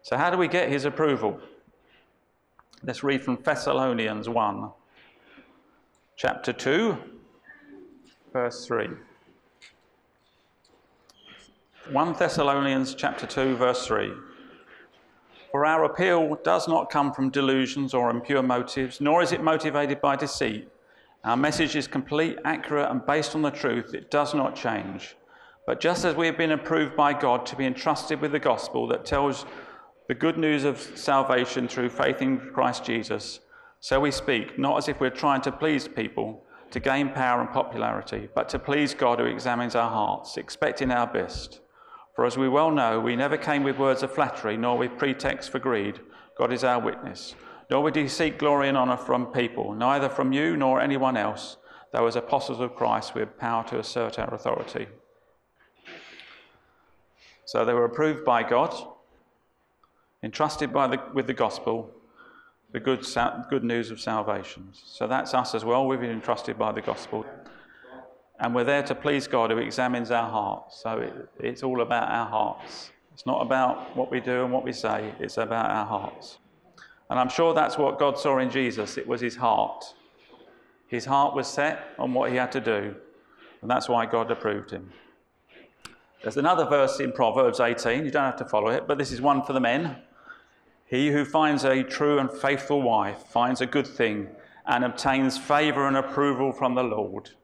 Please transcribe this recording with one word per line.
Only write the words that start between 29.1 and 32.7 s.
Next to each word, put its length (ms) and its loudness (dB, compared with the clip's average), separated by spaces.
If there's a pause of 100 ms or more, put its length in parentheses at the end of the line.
the 80 -2
good 220 0
news 260 2
of 140 0
salvation 920 0
through 220 -2
faith 320 0
in 180 2 (120)
Christ 340 0